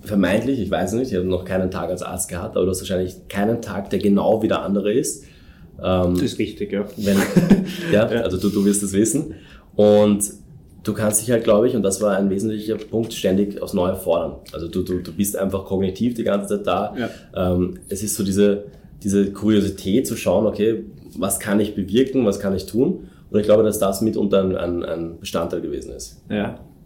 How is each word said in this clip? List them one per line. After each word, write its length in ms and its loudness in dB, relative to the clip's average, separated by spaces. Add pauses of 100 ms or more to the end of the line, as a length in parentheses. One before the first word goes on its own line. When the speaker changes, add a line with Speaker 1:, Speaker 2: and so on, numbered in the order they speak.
Speaker 1:
vermeintlich, 600 0
ich 100 -4
weiß 240 -2
nicht, 180 -2
ich 60 0
habe 80 0
noch 180 -2
keinen 260 -2
Tag 200 -6
als 120 -4
Arzt 260 -6
gehabt, 280 -6
aber 80 2
du 60 2
hast 100 -4
wahrscheinlich 480 -4
keinen 340 0
Tag, 280 -8
der 100 0
genau 420 4
wie 60 2
der 140 0
andere 300 0
ist. 320 -2 (580)
Ähm, 320 2
Speaker 2:
Das 80 2
ist 160 -2
richtig, 340 -4
ja. 120 -2 (120)
Speaker 1:
wenn, 200 2
Speaker 2:
<laughs> 760 2
Speaker 1:
ja, 200 2
Speaker 2:
Ja. 100 0
Speaker 1:
also 140 -2
du, 120 0
du 180 0
wirst 160 2
es 100 -6
wissen. 420 0 (420)
Und 440 6 (640)
du 80 -2
kannst 300 0
dich 80 -4
halt, 140 2
glaub 200 6
ich, 100 2
und 80 0
das 200 0
war 140 2
ein 140 2
wesentlicher 460 -2
Punkt, 380 -4
ständig 480 0
aufs 100 -8
Neue 240 0
fordern. 400 -2 (160)
Also 160 -8
du, 140 -2
du, 180 -2
du 120 -12
bist 260 -2
einfach 260 -2
kognitiv 500 -2
die 80 -6
ganze 360 -2
Zeit 80 -6
da. 280 -2 (400)
Speaker 2:
Ja. 200 0
Speaker 1:
Ähm, 240 0 (100)
es 140 -6
ist 120 -4
so 100 -4
diese, 420 2 (360)
diese 300 2
Kuriosität 720 0
zu 100 -4
schauen, 300 2
okay, 380 0 (320)
was 240 -2
kann 200 0
ich 140 -2
bewirken, 520 2
was 140 0
kann 140 -2
ich 120 -6
tun? 420 0 (220)
Und 100 2
ich 60 -2
glaube, 180 6
dass 140 2
das 240 0
mitunter 420 2
ein, 100 0
ein, 300 -2
ein 340 -6
Bestandteil 440 -4
gewesen 320 -8
ist. 360 -16
Speaker 2:
Ja, 300 -4 (260)